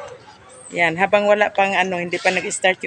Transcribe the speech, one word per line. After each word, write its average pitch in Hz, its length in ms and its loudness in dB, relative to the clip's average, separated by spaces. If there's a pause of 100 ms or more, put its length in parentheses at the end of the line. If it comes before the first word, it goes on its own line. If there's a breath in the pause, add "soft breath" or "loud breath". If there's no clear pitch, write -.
(720)
Yan, 170 240 0
habang 202 320 2
wala 208 240 2
pang 196 240 0
ano, 180 240 0
hindi 175 160 -6
pa 185 160 0
nag-start 185 540 -2